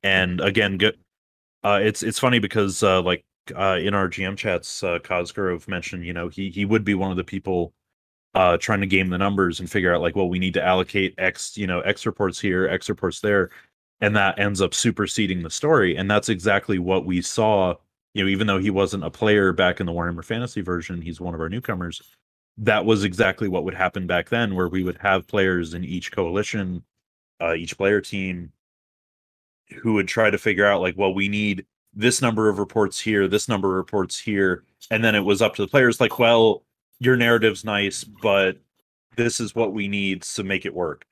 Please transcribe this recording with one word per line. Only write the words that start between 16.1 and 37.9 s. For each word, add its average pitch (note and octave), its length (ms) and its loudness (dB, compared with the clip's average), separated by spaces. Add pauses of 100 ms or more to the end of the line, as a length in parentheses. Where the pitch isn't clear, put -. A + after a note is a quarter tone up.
exactly G2 500 0
what F2+ 260 0
we F2+ 160 -2
saw. G2 540 2 (380)
You G2+ 100 -2
know, G2 60 0
even G2 180 0
though G2 120 2
he G2+ 120 0
wasn't F#2+ 340 -2
a E2+ 60 -6
player G#2 420 2
back F2+ 260 2
in F#2 60 -2
the E2+ 60 -4
Warhammer E2+ 340 -6
Fantasy A#2 360 -6
version, F2 400 -6
he's E2+ 200 -12
one F2 140 -8
of D#2 40 -10
our D#2+ 100 -4
newcomers. F#2 520 -8 (560)
That G#2+ 280 2
was G#2+ 180 4
exactly F#2+ 440 0
what F2+ 180 -2
would F2+ 100 -6
happen F#2 320 -2
back F2 220 0
then, A2+ 260 0
where F2+ 120 0
we F#2 160 -2
would F2+ 140 -4
have F#2+ 300 0
players F2+ 460 0
in F2 100 -8
each F2 280 -8
coalition, F#2 720 -4 (560)
uh, E2+ 140 -2
each E2 240 -8
player G2 240 2
team, F#2 500 -8 (1300)
who A2+ 120 0
would G2 140 2
try A2 220 4
to G2+ 80 2
figure G2+ 280 2
out, G2+ 160 4
like, F#2 160 -2
well, F#2+ 160 2
we G2 140 -2
need G#2 380 -2 (280)
this A2 280 2
number A2 280 2
of G2 100 0
reports G2+ 400 -2
here, G2+ 280 2
this G#2 220 0
number G2 200 0
of F#2 60 0
reports F#2 420 -4
here, G2 460 -2 (260)
and A2+ 140 0
then G#2+ 120 4
it G#2 60 4
was G2+ 200 2
up A2 140 2
to G#2 60 -4
the G2 60 -2
players, B2+ 320 4
like, A#2+ 200 0
"Well, A2+ 440 6 (360)
your B2+ 160 4
narrative's A2+ 500 2
nice, G2+ 380 -2